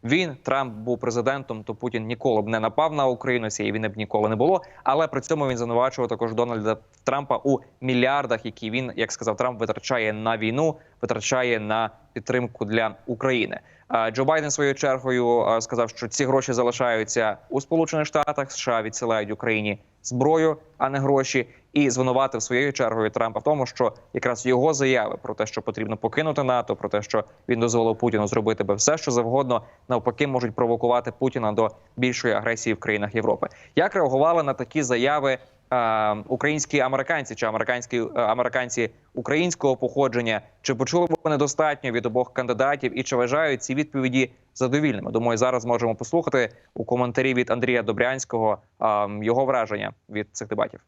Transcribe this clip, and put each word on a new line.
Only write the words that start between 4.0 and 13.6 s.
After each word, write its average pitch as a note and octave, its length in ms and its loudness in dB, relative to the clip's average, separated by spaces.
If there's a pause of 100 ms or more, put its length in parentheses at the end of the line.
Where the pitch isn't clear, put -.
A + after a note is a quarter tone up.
не A2 60 0
було. E3+ 260 2 (220)
Але D3+ 240 2
при - 140 -4
цьому D3+ 260 -2
він B2+ 100 -2
звинувачував A#2+ 520 0
також A2+ 240 -2
Дональда A2 440 -2 (260)
Трампа C3+ 400 -2
у C#3 160 2 (220)
мільярдах, B2+ 640 0
які A2 240 -8
він, B2 260 -4
як A2 160 -2
сказав G#2+ 260 -4
Трамп, B2 220 -2
витрачає A2+ 540 -2
на A2 240 -2
війну, C3+ 380 0 (260)
витрачає A#2+ 580 0
на A2 300 -2 (240)
підтримку B2 520 -4
для A2 300 0 (100)
України. A2+ 540 -2 (280)